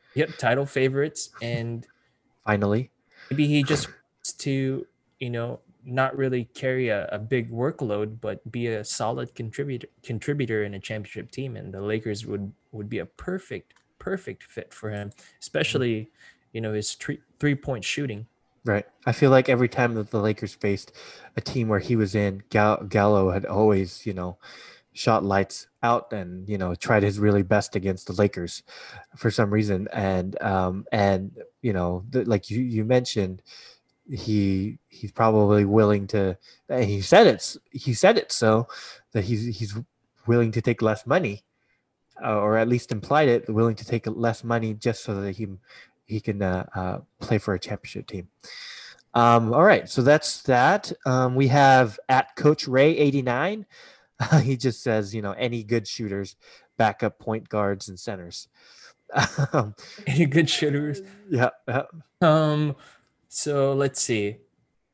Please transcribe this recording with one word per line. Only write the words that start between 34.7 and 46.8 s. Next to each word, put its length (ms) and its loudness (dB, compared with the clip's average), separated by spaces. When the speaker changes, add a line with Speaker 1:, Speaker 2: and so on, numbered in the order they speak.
Speaker 2:
he's 240 -14
probably 540 4
willing 420 4
to, 300 0
and 140 0
he 180 -2
said 240 8
it's, 320 0
he 220 -4
said 240 4
it 160 -4
so, 360 2
that 120 0
he's, 340 -4
he's 200 -8
willing 260 4
to 100 -2
take 180 0
less 260 0
money, 380 -2
uh, 100 0
or 220 2
at 100 4
least 240 -2
implied 380 2
it, 220 2
willing 260 2
to 80 -14
take 220 -4
less 360 -2
money 300 -2
just 320 -4
so 160 -6
that 160 -6
he, 100 -8
he 140 -6
can, 200 -4
uh, 240 -2
uh, 240 -6